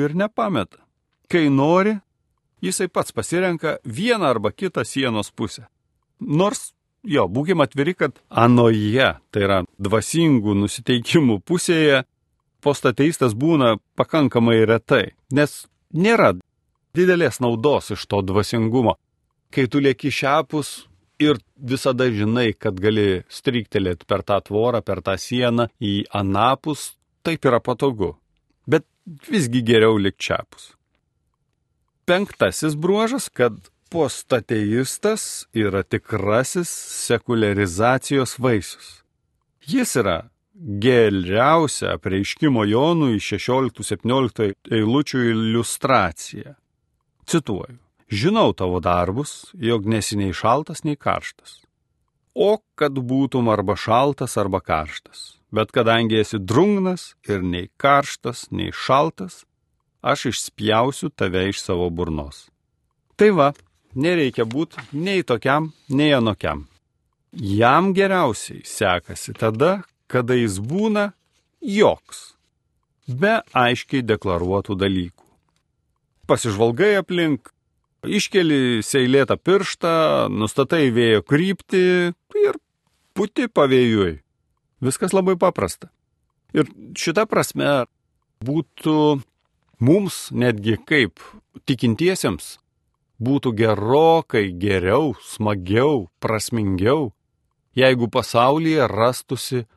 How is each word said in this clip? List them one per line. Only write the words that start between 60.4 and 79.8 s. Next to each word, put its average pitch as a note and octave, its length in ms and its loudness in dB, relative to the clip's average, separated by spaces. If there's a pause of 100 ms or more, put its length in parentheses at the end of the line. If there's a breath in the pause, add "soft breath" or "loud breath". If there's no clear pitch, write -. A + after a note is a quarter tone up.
tave F#2 380 -2
iš G2 120 -6
savo F2+ 300 -2
burnos.“ D#2+ 580 -8 (680)
Tai G#3+ 140 6
va, D3 220 4 (440)
nereikia C#3+ 480 0
būt C3+ 320 -4 (160)
nei F3 320 -2
tokiam, C#3 480 0 (160)
nei D3 240 2
anokiam. F#2 540 -2 (640)
Jam A#2+ 640 2
geriausiai F3+ 680 -2
sekasi F2+ 720 -4
tada, C#3+ 460 0 (240)
kada B2 300 0
jis G#2 240 -2
būna G3+ 500 -2 (500)
joks, G3 760 -2 (720)
be F#3+ 320 0 (160)
aiškiai B2 500 0
deklaruotų G2 720 -2
dalykų. F#2 460 -4 (1000)
Pasižvalgai A#2+ 720 0
aplink, E3+ 540 -2 (520)
iškeli D3 800 0
seilėtą C3 560 2
pirštą, F3+ 560 0 (340)